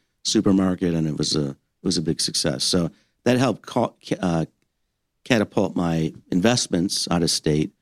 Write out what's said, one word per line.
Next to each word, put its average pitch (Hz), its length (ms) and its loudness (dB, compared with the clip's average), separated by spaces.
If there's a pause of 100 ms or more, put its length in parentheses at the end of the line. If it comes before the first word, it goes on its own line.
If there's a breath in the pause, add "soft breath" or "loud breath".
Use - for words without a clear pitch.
(240)
supermarket, 95 720 2
and 80 120 0
it 73 100 -4
was 78 180 -2
a, 73 140 0
it - 340 -18
was 87 140 0
a 87 40 -2
big 78 180 -2
success. - 440 -2
So 87 260 0 (360 soft breath)
that 123 120 4
helped 123 240 0
ca-, - 320 -2 (100)
ca-, - 160 -4
uh, 82 260 0 (800)
catapult 104 520 0
my 82 380 0 (180)
investments 95 800 0
out 85 100 2
of 82 80 0
state. 78 420 0 (100)